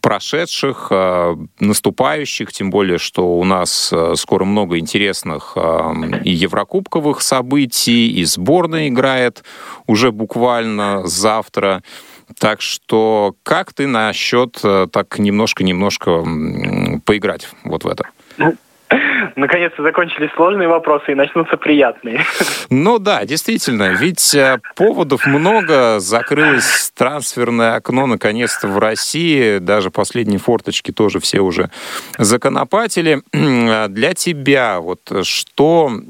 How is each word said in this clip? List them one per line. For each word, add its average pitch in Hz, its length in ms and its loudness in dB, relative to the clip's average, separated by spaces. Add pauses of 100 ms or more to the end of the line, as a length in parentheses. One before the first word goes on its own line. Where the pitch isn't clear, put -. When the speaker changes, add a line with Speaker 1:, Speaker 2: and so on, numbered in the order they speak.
Speaker 1:
прошедших, 139 880 -4
э, 90 440 2 (240)
наступающих, 127 920 -2
тем 98 180 -6
более, 92 280 2
что 87 400 0
у 87 60 2
нас, 90 480 0
э, 82 240 0
скоро 95 300 0
много 98 340 0
интересных, 87 760 -4
э, 82 380 0 (300)
и - 80 0
еврокубковых 120 880 -2
событий, 123 880 2
и 92 140 0
сборная 156 640 0
играет 127 560 0 (440)
уже 113 240 4
буквально 107 960 -2
завтра. 98 760 0 (580)
Так 107 220 0
что 110 720 0 (100)
как 185 300 -2
ты 139 140 -4
насчёт, 120 760 0
э, 98 280 2
так - 260 -2
немножко-немножко, 101 960 0
м, 82 920 -2
поиграть 92 460 -2 (140)
вот 82 200 -6
в - 40 -4
это? - 160 -4 (340)
Speaker 2:
Ну, 160 160 2 (840)
наконец-то 165 460 0
закончились 156 540 0
сложные 180 320 2
вопросы 156 440 2
и 143 40 0
начнутся 156 420 0
приятные. 120 680 2 (460)
Speaker 1:
Ну 180 300 4
да, 185 260 0
действительно, 117 680 0
ведь, 143 420 0
э, 131 240 4 (160)
поводов 170 500 2
много. 147 720 4
Закрылось 117 960 0
трансферное 120 800 0
окно 123 300 0
наконец-то 113 640 -2
в 98 100 0
России. 113 800 2
Даже 95 320 0
последние 104 500 -2
форточки - 520 -2
тоже 98 280 0
все - 200 -2
уже 90 320 0 (480)
законопатили. 139 1040 0
<clears throat> - 60 -20
Для 117 840 0
тебя 135 640 0
вот 85 200 -6 (240)
что 156 680 2 (180)